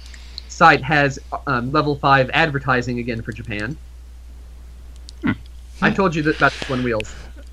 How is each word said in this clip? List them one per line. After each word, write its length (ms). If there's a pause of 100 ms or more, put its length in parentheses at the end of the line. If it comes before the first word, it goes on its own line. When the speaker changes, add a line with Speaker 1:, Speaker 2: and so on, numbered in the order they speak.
(480)
Speaker 1:
site 340
has, 360 (300)
um, 240
Level 240
five 360
advertising 680
again 220
for 100
Japan. 440 (1500)
Speaker 2:
Hmm. 80 (500)
Speaker 1:
I 80
told 240
you 80
that 140
about 160
this 180
one, 140
Wheels. 280 (400)